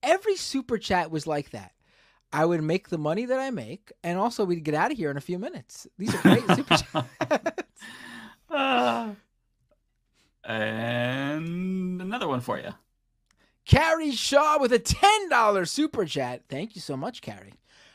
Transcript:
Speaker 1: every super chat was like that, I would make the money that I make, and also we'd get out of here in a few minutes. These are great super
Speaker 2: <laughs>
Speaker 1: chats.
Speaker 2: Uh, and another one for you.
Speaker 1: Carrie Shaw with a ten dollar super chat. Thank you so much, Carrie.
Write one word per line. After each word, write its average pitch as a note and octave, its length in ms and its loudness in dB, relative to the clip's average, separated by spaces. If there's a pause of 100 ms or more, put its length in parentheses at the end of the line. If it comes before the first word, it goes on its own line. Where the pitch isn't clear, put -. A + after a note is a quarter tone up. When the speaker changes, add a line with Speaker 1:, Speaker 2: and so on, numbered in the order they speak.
Speaker 1:
every F#4+ 340 2
super B3+ 440 -4
chat F3 320 0
was D#3 160 -4
like D3 240 -4
that, G2 220 -16 (600)
I D#3 120 4
would E3+ 180 2
make E3 260 -2
the F3 80 -2
money D#3+ 280 -2
that C4 140 0
I C4+ 120 -4
make, C3+ 400 -10 (120)
and F3 140 -2
also A3 280 0
we'd E3+ 180 -2
get D3+ 120 0
out F#3+ 160 2
of C4+ 60 -4
here D3+ 140 -2
in C#3+ 60 -6
a C#3 40 -6
few F3+ 180 -6
minutes. - 480 -12 (100)
These G#3 180 -4
are - 60 -4
great - 340 8
super B3+ 220 2
Speaker 2:
<laughs> - 0 -
Speaker 1:
chats. - 840 -4 (880)
Speaker 2:
Uh, B3 600 2 (1300)
and C#3 1600 -4
another G3 260 -6
one B2+ 140 -2
for G#2+ 180 -6
you. - 100 -10 (960)
Speaker 1:
Carrie D#4+ 460 4
Shaw D4 480 2
with B3 140 2
a A#3+ 60 4
ten G4 500 4
dollar G#3 360 4
super C4+ 400 -2
chat. B2 440 -6
Thank F3 260 -8
you E3+ 60 -14
so C3+ 160 -8
much, G3+ 240 -8
Carrie. G2 320 -16 (420)